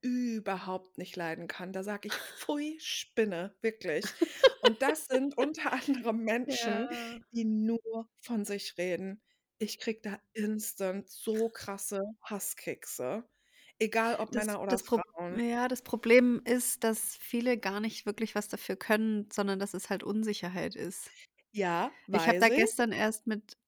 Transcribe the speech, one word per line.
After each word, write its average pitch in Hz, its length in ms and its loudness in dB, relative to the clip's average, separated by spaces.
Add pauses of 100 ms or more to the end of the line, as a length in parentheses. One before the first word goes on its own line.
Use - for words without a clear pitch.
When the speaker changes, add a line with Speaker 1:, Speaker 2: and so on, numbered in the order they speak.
Speaker 1:
überhaupt 196 960 -4
nicht 180 180 -8
leiden 170 300 -4
kann. 185 260 -8
Da 190 120 -4
sage 208 240 -6
ich: 208 60 -4
Speaker 2:
<laughs> - 220 -8
Speaker 1:
"Pfui, 302 440 -4
Spinne", 196 840 -2
wirklich. 185 520 -2 (460)
Und 226 220 4
das 294 240 2
sind 262 320 2
<laughs> - 0 -
unter 294 340 0
anderem 247 520 0
Menschen, 233 680 0
Speaker 2:
<laughs> - 0 -
Ja. 233 300 -8 (100)
Speaker 1:
die 233 140 -2
nur 220 640 0 (120)
von 220 240 -2
sich 202 320 -6
reden. 185 460 -2 (360)
Ich 208 200 -4
kriege 220 240 -4
da 208 180 -8 (120)
instant 208 760 -2
so 226 420 0
Speaker 2:
<laughs> - 0 -
Speaker 1:
krasse 196 500 -6 (220)
Hasskicke, - 1040 -6 (500)
egal 226 380 2
ob 220 160 -4
Speaker 2:
Das, - 0 -
Speaker 1:
Männer 214 300 -2
oder 190 160 2
Speaker 2:
das - 40 -6
Prob-, 220 240 0 (100)
Speaker 1:
Frauen. 175 320 -4
Speaker 2:
ja, 240 200 0
das 254 140 -6
Problem 240 640 6
ist, 247 400 0
dass 220 320 0
viele 240 420 0
gar 196 220 -2
nicht 220 260 -4
wirklich 214 280 -2
was 208 140 -2
dafür - 280 -4
können, 214 560 2
sondern 196 260 2
dass 196 160 -4
es - 160 -6
halt 190 120 -2
Unsicherheit 202 760 -2
ist. - 360 -8 (400)
Speaker 1:
Ja, 190 440 0 (160)
Speaker 2:
Ich 165 160 4
habe 175 100 6
Speaker 1:
weiß - 20 2
Speaker 2:
da 226 100 10
Speaker 1:
ich. - 0 -
Speaker 2:
gestern 233 420 4
erst 214 340 0
mit, 214 420 -6